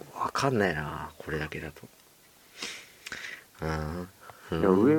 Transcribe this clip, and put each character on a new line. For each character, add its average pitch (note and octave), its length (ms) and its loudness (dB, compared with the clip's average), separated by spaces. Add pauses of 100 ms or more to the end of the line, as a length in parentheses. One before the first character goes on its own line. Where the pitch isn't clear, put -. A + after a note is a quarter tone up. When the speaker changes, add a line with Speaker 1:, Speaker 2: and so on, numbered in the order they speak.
(160)
Speaker 1:
わ - 160 -2
か C#3 180 2
ん B2 80 2
な G2+ 100 4
い D#2+ 60 0
な、 D2 440 -6
こ - 120 -10
れ D#2 80 -2
だ D2+ 100 -4
け - 120 -8
だ D#2 100 -8
と。 - 120 -18 (1800)
う E2 40 -4
ん。 D#2+ 920 -6
Speaker 2:
い F2 40 0
や、 G2 60 6
Speaker 1:
う F#2+ 60 8
ん。 G2 80 8
Speaker 2:
上 D3+ 160 8